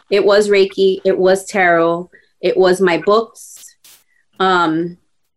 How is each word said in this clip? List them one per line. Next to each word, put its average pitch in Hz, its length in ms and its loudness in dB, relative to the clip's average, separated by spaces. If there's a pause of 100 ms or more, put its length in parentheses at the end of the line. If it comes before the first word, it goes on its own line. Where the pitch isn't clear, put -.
it 196 160 0
was 208 240 2
Reiki, 190 560 0
it 190 120 0
was 185 280 0
tarot, 170 640 0 (320)
it 180 160 -2
was 185 240 2
my 175 160 0
books. - 760 -4 (640)
Um, 175 580 -2 (400)